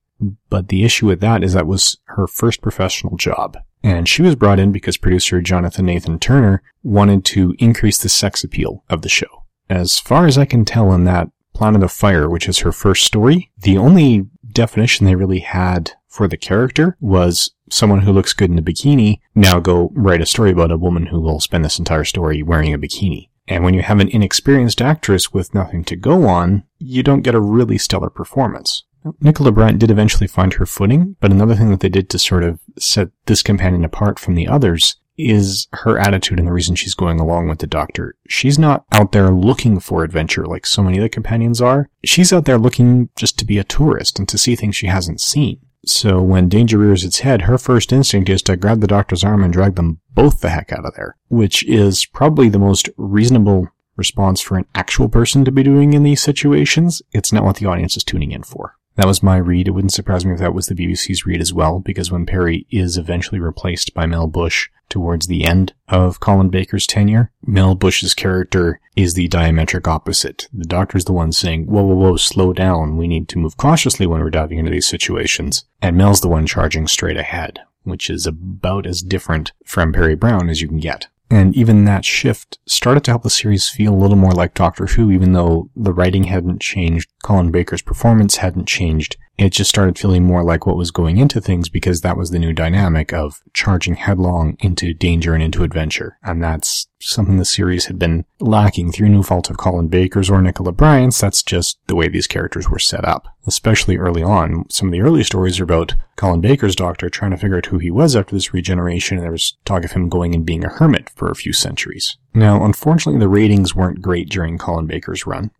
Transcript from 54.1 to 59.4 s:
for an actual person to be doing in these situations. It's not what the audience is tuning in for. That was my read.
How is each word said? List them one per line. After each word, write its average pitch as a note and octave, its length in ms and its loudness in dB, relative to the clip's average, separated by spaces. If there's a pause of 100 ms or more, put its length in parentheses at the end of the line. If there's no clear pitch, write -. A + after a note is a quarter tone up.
for - 160 -4
an F2+ 100 -2 (100)
actual - 320 -2
person A#2 360 2
to C3 60 0
be C3+ 140 2
doing C#3+ 300 4
in D3 100 4
these C#3+ 180 2
situations. D3 880 0
It's - 220 -4
not G#2+ 100 2
what G2 140 0
the G2+ 100 -6
audience F#2 300 -4
is - 80 -6
tuning - 260 -4
in - 140 -12
for. - 320 -16 (180)
That G2 120 2
was F#2+ 160 0
my F#2 140 4
read. F2+ 300 0